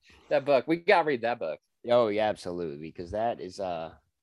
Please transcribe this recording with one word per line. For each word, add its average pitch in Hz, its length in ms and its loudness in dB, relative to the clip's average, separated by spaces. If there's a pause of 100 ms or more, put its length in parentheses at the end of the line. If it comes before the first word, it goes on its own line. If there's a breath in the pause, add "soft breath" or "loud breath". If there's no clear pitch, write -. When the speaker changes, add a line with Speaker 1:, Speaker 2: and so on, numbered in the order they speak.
(300 soft breath)
Speaker 1:
that 143 160 0
book. 135 220 4
We 165 100 0
gotta 170 280 4
read 135 180 -2
that 117 160 -2
book. 78 200 -6 (300)
Speaker 2:
Oh, 120 180 6
yeah, 107 220 2
absolutely. 87 480 -6
Because 80 340 -12
that 107 300 -4
is, 90 180 -12
uh, 82 320 -6 (320)